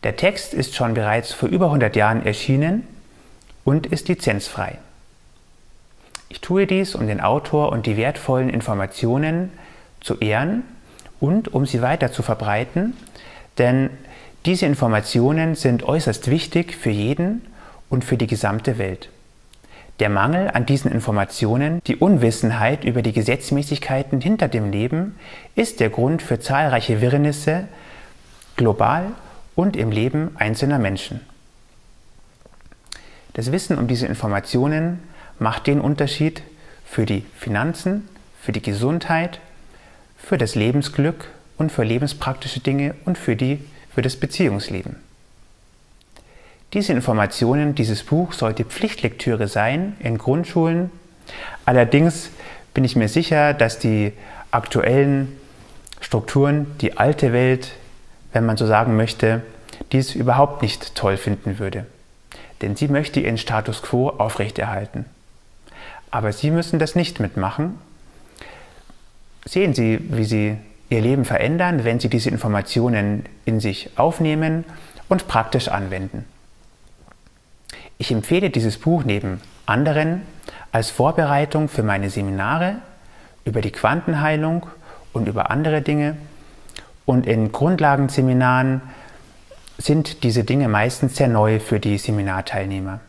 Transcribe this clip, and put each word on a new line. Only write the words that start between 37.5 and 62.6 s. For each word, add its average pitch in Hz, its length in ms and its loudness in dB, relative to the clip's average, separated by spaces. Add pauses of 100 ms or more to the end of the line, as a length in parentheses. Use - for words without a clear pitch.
für - 80 -4
die 107 120 -4
Gesundheit, 160 760 -2 (800)
für - 200 -2
das 113 180 0
Lebensglück 139 720 0 (280)
und 156 140 0
für 120 140 0
lebenspraktische 131 760 -2
Dinge 143 460 -2
und 180 120 0
für 113 200 -2
die, 135 240 -2 (340)
für 123 80 0
das 127 140 -2
Beziehungsleben. 104 800 -2 (1800)
Diese 202 200 0
Informationen, 123 840 2
dieses 110 260 0
Buch 170 300 0
sollte 110 320 -2
Pflichtlektüre - 840 -2
sein 143 540 0
in 117 180 -2
Grundschulen. 165 720 0 (720)
Allerdings 127 640 4 (460)
bin 135 80 2
ich 127 140 2
mir 110 120 4
sicher, 147 460 4
dass 113 240 2
die 104 340 2 (380)
aktuellen 135 880 2 (600)
Strukturen, 143 680 2 (140)
die - 160 -2
alte 135 360 2
Welt, 127 380 2 (600)
wenn 113 120 2
man 110 120 2
so 113 100 0
sagen 110 300 4
möchte, 113 460 2 (500)
dies 135 240 0
überhaupt 139 440 2
nicht - 360 -4
toll 98 200 0
finden 101 440 -4
würde. 101 260 -6 (760)